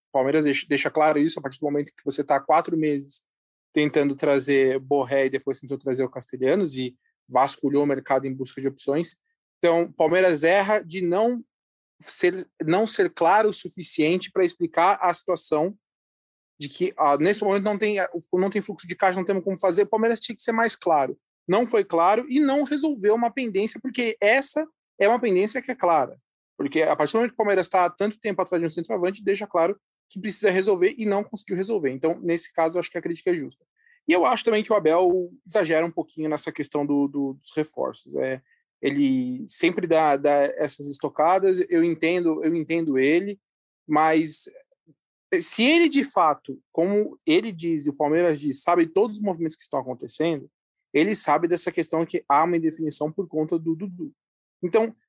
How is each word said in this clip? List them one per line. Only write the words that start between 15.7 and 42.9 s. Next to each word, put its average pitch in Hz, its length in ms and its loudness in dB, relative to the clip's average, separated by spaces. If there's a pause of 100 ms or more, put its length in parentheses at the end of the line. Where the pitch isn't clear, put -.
de 143 80 -8
que, - 300 -4
ah, 143 180 4
nesse 202 260 2
momento 196 220 0
não 208 140 -2
tem, 208 180 -2 (380)
não 190 160 0
tem 202 100 -2
fluxo 180 260 -10
de 175 80 -10
caixa, 185 240 0
não 180 60 -2
temos 190 180 -2
como 190 160 -4
fazer. 190 260 2
O 202 40 -2
Palmeiras 226 320 0
tinha - 160 -10
que - 60 -10
ser 226 100 -2
mais 226 240 0
claro. 143 400 0 (320)
Não 214 160 2
foi 220 180 2
claro 190 460 2
e 254 100 0
não 285 260 2
resolveu 269 500 0
uma 233 160 0
pendência, 226 500 -2
porque 233 400 -4
essa 269 460 2 (340)
é 196 80 6
uma 233 100 4
pendência 214 440 0
que - 80 -8
é - 40 -6
clara. 160 440 0 (400)
Porque 143 240 0
a 151 120 2
partir 147 180 0
do 226 40 -2
momento 233 140 2
que - 40 -14
o - 40 -4
Palmeiras 202 300 2
tá 180 180 2
há 175 40 -4
tanto 208 300 -4
tempo 190 220 -4
atrás 170 180 -2
de 170 60 -2
um 160 40 -6
centroavante, 190 540 -4
deixa 202 220 -2
claro 180 300 0 (320)
que 190 120 -14
precisa 190 300 0
resolver 185 480 2
e 214 80 -6
não 202 180 -2
conseguiu - 320 -8
resolver. 190 340 -2
Então, 160 320 -4
nesse 170 300 -4
caso, 165 240 0
eu 175 40 0
acho - 100 -8
que 175 80 -10
a 160 40 -6
crítica 170 280 -4
é 180 40 0
justa. 135 300 -10 (420)
E 302 60 2
eu 311 140 4
acho 247 180 0
também 214 180 2
que - 100 -10
o 208 40 4
Abel 175 540 2 (180)
exagera 165 380 2
um 165 40 -8
pouquinho 156 380 -6
nessa 151 240 -4
questão 147 320 -4
do, 143 240 0
do, 139 240 -4
dos - 240 -18
reforços. 135 600 -6
É, 131 240 -4 (400)
ele 254 680 0
sempre - 380 0
dá, 156 300 2
dá 143 140 0 (280)
essas 143 280 -4
estocadas, 180 840 0
eu 170 140 2
entendo, 165 600 0
eu 160 100 0
entendo 160 440 -2